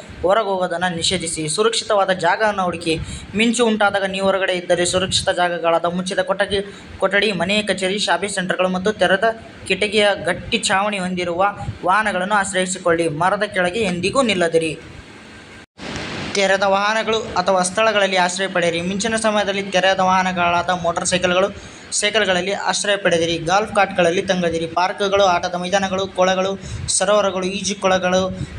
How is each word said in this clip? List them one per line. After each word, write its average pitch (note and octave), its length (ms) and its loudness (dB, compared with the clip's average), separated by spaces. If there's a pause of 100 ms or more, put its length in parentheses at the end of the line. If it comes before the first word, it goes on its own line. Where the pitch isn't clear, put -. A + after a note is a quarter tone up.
(220)
ಹೊರಗೆ G3+ 240 4
ಹೋಗೋದನ್ನ F3+ 380 -2 (120)
ನಿಷೇಧಿಸಿ. E3 540 -4
ಸುರಕ್ಷಿತವಾದ G#3 600 0
ಜಾಗವನ್ನು G3 540 0
ಹುಡುಕಿ. E3 340 -2 (380)
ಮಿಂಚು A#3 300 2
ಉಂಟಾದಾಗ G3+ 380 2
ನೀವು F#3+ 220 -2
ಹೊರಗಡೆ F#3+ 280 2
ಇದ್ದರೆ F3 320 0
ಸುರಕ್ಷಿತ F#3 440 -2
ಜಾಗಗಳಾದ E3+ 560 2
ಮುಚ್ಚಿದ F3+ 340 -2
ಕೊಠಡಿ, F#3+ 560 -2 (240)
ಕೊಠಡಿ, G3+ 320 2
ಮನೆ, F#3 300 0
ಕಚೇರಿ, G3 380 -2
ಶಾಪಿಂಗ್ F#3+ 360 -2
ಸೆಂಟರ್ಗಳು F#3 340 0
ಮತ್ತು F#3 240 -2
ತೆರೆದ F#3 300 2 (440)
ಕಿಟಕಿಯ G#3 400 2 (180)
ಗಟ್ಟಿ F#3 340 -2
ಛಾವಣಿ G3+ 400 0
ಹೊಂದಿರುವ F3+ 460 0 (400)
ವಾಹನಗಳನ್ನು G3 500 2
ಆಶ್ರಯಿಸಿಕೊಳ್ಳಿ. F#3 720 2
ಮರದ F#3 340 0
ಕೆಳಗೆ F#3 360 0
ಎಂದಿಗೂ F#3+ 420 0
ನಿಲ್ಲದಿರಿ. E3 560 2 (1600)
ತೆರೆದ G3 300 2
ವಾಹನಗಳು G#3 560 2
ಅಥವಾ F#3+ 440 0
ಸ್ಥಳಗಳಲ್ಲಿ G3+ 520 2
ಆಶ್ರಯ F3+ 320 2
ಪಡೆಯಿರಿ. E3+ 340 0
ಮಿಂಚಿನ G3 340 -2
ಸಮಯದಲ್ಲಿ G#3 480 0
ತೆರೆದ F#3+ 360 2
ವಾಹನಗಳಾದ F#3 680 2
ಮೋಟಾರ್ F3 380 0
ಸೈಕಲ್ಗಳು, F#3 680 0 (140)
ಸೈಕಲ್ಗಳಲ್ಲಿ F#3+ 600 0
ಆಶ್ರಯ G3+ 440 -2
ಪಡೆದಿರಿ. E3+ 420 2
ಗಾಲ್ಫ್ F#3 380 0
ಕಾರ್ಟ್‌ಗಳಲ್ಲಿ F#3 460 2
ತಂಗದಿರಿ. F3 460 0
ಪಾರ್ಕ್ಗಳು, G3 560 0
ಆಟದ F3 320 2
ಮೈದಾನಗಳು, F#3+ 520 -2
ಕೊಳಗಳು, F#3+ 520 0 (280)
ಸರೋವರಗಳು, F#3+ 580 2
ಈಜು G3 360 -4
ಕೊಳಗಳು, F#3 580 2 (200)